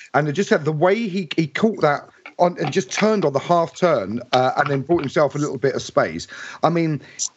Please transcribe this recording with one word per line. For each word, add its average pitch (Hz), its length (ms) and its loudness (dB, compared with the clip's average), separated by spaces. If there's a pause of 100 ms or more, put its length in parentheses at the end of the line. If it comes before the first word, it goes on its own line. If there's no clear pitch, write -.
(120)
and 147 160 2
it 147 40 -2
just 196 180 -2
had 170 140 2
the 156 80 0
way 190 360 2
he, 175 280 -4
he 160 100 2
caught 208 340 0
that 147 280 0 (320)
on 175 180 2
and 143 140 -4
just - 180 -2
turned 208 340 2
on 143 80 2
the 143 60 -2
half 170 380 0
turn, 120 420 0 (140)
uh, 127 240 4
and 143 120 2
then 139 120 0
brought 165 200 0
himself 147 360 0
a - 20 -4
little 143 180 -4
bit 135 200 0
of 120 40 -4
space. 92 460 -2 (380)
I 147 40 4
mean, 165 320 0 (360)